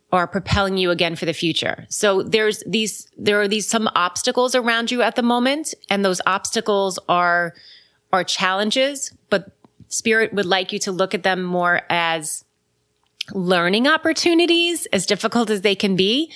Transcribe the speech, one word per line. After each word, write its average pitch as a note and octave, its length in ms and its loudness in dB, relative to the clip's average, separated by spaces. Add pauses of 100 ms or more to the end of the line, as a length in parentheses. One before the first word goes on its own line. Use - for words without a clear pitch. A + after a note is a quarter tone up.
(100)
are A3+ 160 2
propelling F#3+ 500 0
you F3+ 140 2
again E3+ 240 0
for F3 100 -8
the E3 80 -2
future. - 560 -4
So G3 360 2
there's G#3+ 420 0
these, G#3+ 400 -4 (100)
there G#3 240 2
are G#3 60 2
these, G3+ 220 -2
some A3 260 0
obstacles B3 600 0
around A#3 340 0
you A#3+ 120 0
at A3+ 120 0
the A#3+ 80 0
moment, B3 500 0 (160)
and G3 160 2
those F#3 220 2
obstacles G3 720 0 (100)
are, F3 460 2 (580)
are F3+ 120 0
challenges, G#3+ 880 -2 (160)
but F#3+ 240 -2 (340)
Spirit A3 460 0
would G3 140 -2
like F#3+ 260 -2
you G3+ 80 -6
to G#3 100 -4
look F#3 240 -2
at F3+ 80 -4
them F#3 220 0
more F3 460 0
as E3 540 -2 (880)
learning F#3 540 2
opportunities, E4 1000 2
as F#3 200 -2
difficult A3 420 0
as G#3 120 -2
they G3 160 2
can G3 180 0
be, A3 420 0